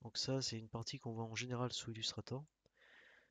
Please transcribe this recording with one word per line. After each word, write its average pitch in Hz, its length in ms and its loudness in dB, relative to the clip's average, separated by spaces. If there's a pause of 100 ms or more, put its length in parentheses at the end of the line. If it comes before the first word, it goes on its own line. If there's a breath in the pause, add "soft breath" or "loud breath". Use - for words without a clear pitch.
Donc 117 140 -8
ça, 135 260 2
c'est 117 160 0
une 110 100 -8
partie 113 300 -4
qu'on 117 140 -4
voit 113 120 0
en 113 100 -4
général 120 380 2
sous - 180 -2
Illustrator. 113 540 -2 (880 loud breath)